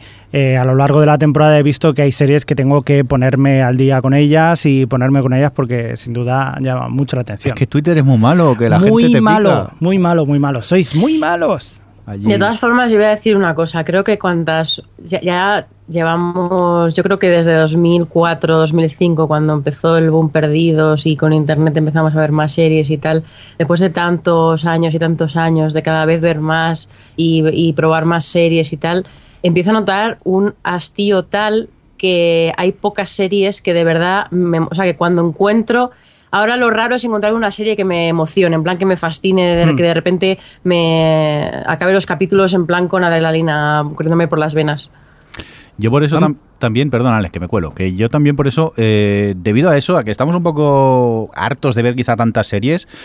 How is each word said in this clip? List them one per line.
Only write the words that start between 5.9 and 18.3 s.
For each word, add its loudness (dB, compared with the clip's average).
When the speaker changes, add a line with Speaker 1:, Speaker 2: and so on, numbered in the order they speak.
Speaker 1:
sin -10
duda -4
llama -4
mucho -2
la -2
atención. -6
Speaker 2:
¿Es -6
que 0
Twitter 0
es 4
muy 4
malo 4
o 0
que 2
la 4
Speaker 1:
Muy 4
Speaker 2:
gente 4
te 4
Speaker 1:
malo, 2
Speaker 2:
pica? -14
Speaker 1:
muy 2
malo, 2
muy 0
malo. -2
Sois 0
muy 0
malos. -4
Speaker 2:
Allí. -8
Speaker 3:
De 2
todas -2
formas, 0
yo 2
voy 4
a 4
decir 0
una 0
cosa. -4
Creo -2
que -2
cuantas -2
ya, -8
ya -2
llevamos, 0
yo -4
creo -2
que 0
desde 2
dos 2
mil 2
cuatro, 0